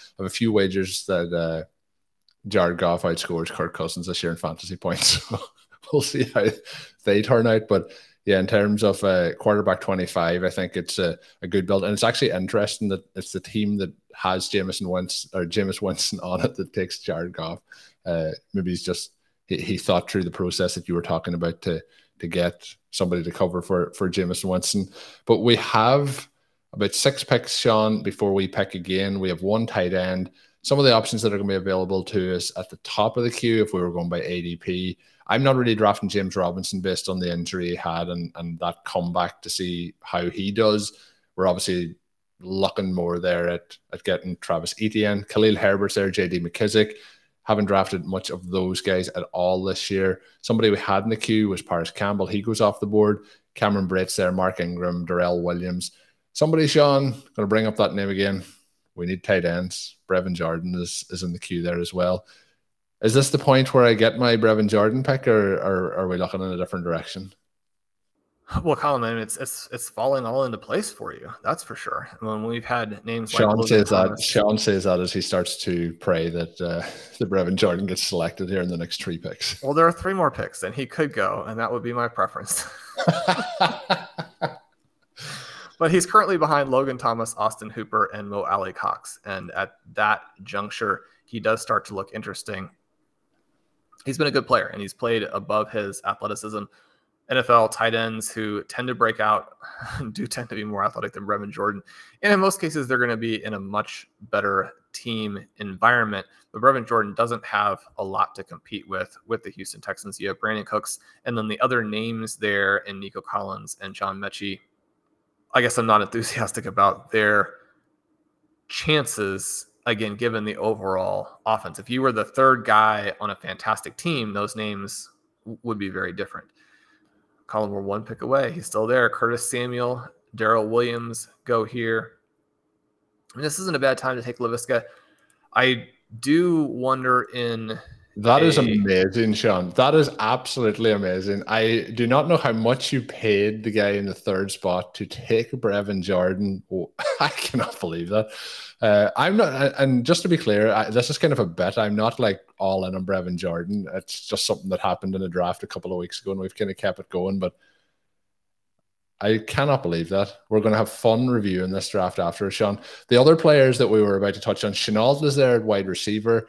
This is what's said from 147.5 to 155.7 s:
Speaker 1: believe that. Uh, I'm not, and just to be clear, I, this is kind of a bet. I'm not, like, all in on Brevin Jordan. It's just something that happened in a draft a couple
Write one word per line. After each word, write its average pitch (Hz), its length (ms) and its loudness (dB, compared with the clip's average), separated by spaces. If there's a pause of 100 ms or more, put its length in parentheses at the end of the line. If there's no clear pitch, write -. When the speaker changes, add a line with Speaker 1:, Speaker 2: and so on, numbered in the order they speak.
Speaker 1:
believe 85 300 -6
that. 107 180 0 (520)
Uh, 104 380 6
I'm 180 180 2
not, 139 440 2
and 127 260 4
just 170 160 4
to - 60 -2
be 170 100 4
clear, 107 340 4
I, 107 200 2
this 123 180 2
is 147 80 -4
kind 151 160 4
of 120 60 2
a 107 60 2
bet. 87 340 -2
I'm 104 160 0
not, 113 240 2
like, 104 220 2 (180)
all 95 260 0
in 92 80 -6
on 95 100 -6
Brevin 90 320 -2
Jordan. 90 600 -4
It's - 320 -12
just - 180 -2
something 98 240 -2
that 92 120 -2
happened 95 340 -2
in 95 80 -4
a 92 60 -6
draft 87 340 -2
a 95 40 -12
couple 90 240 -10